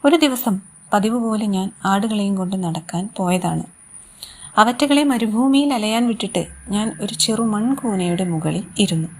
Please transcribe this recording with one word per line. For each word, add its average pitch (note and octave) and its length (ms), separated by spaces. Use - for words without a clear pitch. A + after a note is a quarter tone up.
ഒരു D4 120
ദിവസം B3+ 380
പതിവ് A3 300
പോലെ A3 280
ഞാൻ F#3+ 200
ആടുകളെയും G3+ 520
കൊണ്ട് F#3 200
നടക്കാൻ E3+ 520
പോയതാണ്. F3 560
അവറ്റകളെ C#4 480
മരുഭൂമിയിൽ C4 680
അലയാൻ A3 340
വിട്ടിട്ട് G#3 360
ഞാൻ G#3 180
ഒരു G#3 140
ചെറു A3+ 320
മൺകൂനയുടെ G#3 800
മുകളിൽ D#3+ 400
ഇരുന്നു. E3+ 420